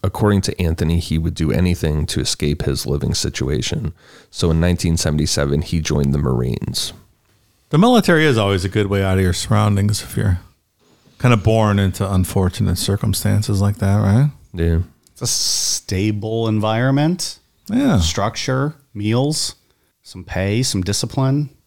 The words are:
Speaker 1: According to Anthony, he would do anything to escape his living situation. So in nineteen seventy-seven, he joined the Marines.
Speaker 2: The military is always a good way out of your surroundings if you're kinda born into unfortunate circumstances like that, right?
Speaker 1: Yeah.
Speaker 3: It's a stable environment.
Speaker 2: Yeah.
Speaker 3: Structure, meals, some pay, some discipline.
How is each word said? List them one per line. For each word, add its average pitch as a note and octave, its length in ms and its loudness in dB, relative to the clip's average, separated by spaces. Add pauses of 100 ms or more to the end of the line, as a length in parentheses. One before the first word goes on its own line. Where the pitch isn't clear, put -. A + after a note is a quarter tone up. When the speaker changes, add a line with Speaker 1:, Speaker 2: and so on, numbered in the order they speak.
Speaker 1:
According G2+ 380 2
to - 200 -6
Anthony, E2 380 2
he E2 180 -2
would D#2+ 160 -2
do D#2 160 -2
anything D#2+ 560 0
to - 140 -4
escape - 420 -2
his C#2 240 -2
living C#2 280 -2
situation. C#2 760 -4 (380)
So E2+ 220 0
in D#2+ 80 2
nineteen E2+ 360 2
seventy-seven, D2 680 0
he E2 180 -4
joined D2 340 0
the D2 40 0
Marines. B1 760 -2 (800)
Speaker 2:
The D3+ 80 2
military E3 480 6
is C3 100 4
always G2 300 2
a - 20 -2
good G2+ 200 0
way G2 140 0
out F#2+ 140 2
of F#2+ 80 4
your F2+ 80 2
surroundings G#2 720 2
if - 120 -14
you're F#2 260 0 (800)
kinda B2 200 4
born G#2+ 400 2
into G2 340 0
unfortunate F#2 640 0
circumstances G2+ 840 0
like G2+ 160 0
that, G2+ 180 2
right? G#2+ 340 2 (220)
Speaker 1:
Yeah. E2 280 0 (320)
Speaker 3:
It's - 100 -12
a A#2+ 40 -4
stable G#2+ 1200 -2
environment. B2+ 920 0 (300)
Speaker 2:
Yeah. A3+ 300 2
Speaker 3:
Structure, C3 760 -2 (180)
meals, A#2+ 640 -2 (480)
some F#2 200 -18
pay, G2 400 -2
some G#2 200 -2
discipline. C3+ 680 -2 (180)